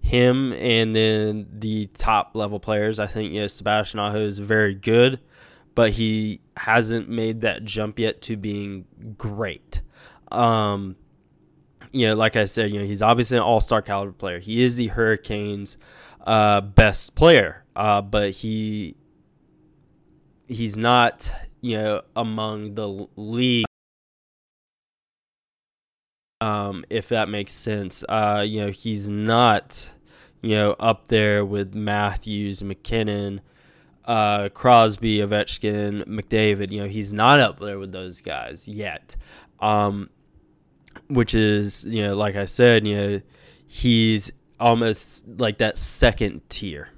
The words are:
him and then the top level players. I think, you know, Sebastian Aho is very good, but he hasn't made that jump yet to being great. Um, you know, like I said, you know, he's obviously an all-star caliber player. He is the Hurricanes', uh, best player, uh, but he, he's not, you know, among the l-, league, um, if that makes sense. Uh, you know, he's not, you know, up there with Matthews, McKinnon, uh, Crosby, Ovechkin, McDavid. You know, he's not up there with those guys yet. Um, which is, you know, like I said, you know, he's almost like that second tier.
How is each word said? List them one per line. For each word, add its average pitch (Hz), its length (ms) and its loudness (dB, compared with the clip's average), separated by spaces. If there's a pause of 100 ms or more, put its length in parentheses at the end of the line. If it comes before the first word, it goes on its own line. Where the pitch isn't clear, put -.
him 123 520 2
and 113 420 2
then 107 560 0
the 107 360 -4
top - 460 0
level 104 260 -4
players. 107 400 -2
I 104 80 -2
think, 104 260 -6
you 104 80 -4
know, 101 60 -4
Sebastian 107 520 -2
Aho 104 260 -2
is 104 140 -6
very 104 340 2
good, 120 460 4 (560)
but 113 160 4
he 110 500 -2 (160)
hasn't 113 500 0
made 113 340 -4
that 107 220 -4
jump 107 360 -8
yet 110 240 -2
to 113 120 -8
being 101 500 -8 (320)
great. 104 640 -8 (500)
Um, 104 640 0 (960)
you 120 160 0
know, 107 80 2
like 110 200 2
I 107 100 2
said, 107 260 -2
you 104 80 -6
know, 101 60 -4
he's 101 160 -6
obviously 117 360 2
an 110 60 2
all-star 110 380 2
caliber 101 320 -6
player. 90 260 -8
He 110 240 0
is 120 140 2
the 117 100 -2
Hurricanes', 104 920 -2 (480)
uh, 104 360 4
best 101 540 4
player, 151 500 6 (100)
uh, 104 260 2
but 101 300 -2
he, 107 640 -6 (1500)
he's 110 300 -6
not, 120 540 2 (300)
you 117 160 -4
know, 107 240 -2 (140)
among 107 600 -6
the 107 120 -6
l-, 98 280 -10
league, 117 500 0 (2750)
um, 101 480 -4
if 107 200 -6
that 110 180 0
makes 101 260 -6
sense. 104 540 -6
Uh, 104 400 0
you 107 140 -4
know, 101 80 -4
he's 104 400 -6
not, 110 840 2 (500)
you 110 140 0
know, 104 240 4
up 113 280 0
there 104 360 2
with 98 300 -4
Matthews, 104 880 -4
McKinnon, 101 800 -4 (680)
uh, 104 440 0
Crosby, 113 680 6
Ovechkin, 104 880 -2
McDavid. 104 640 0
You 101 120 -6
know, 101 40 -8
he's 101 240 -8
not 120 280 6
up 107 200 0
there 98 200 -8
with 98 120 -12
those 92 300 -14
guys 67 460 -10
yet. 104 480 -12 (440)
Um, 101 500 0 (960)
which 123 260 0
is, 104 560 2
you 110 140 -2
know, 101 120 -2
like 101 200 -2
I 101 100 -4
said, 117 420 4
you 104 80 -2
know, 101 260 -2 (460)
he's 113 640 0 (280)
almost 117 680 0 (120)
like 107 180 0
that 110 200 0
second - 720 0
tier. 82 480 -10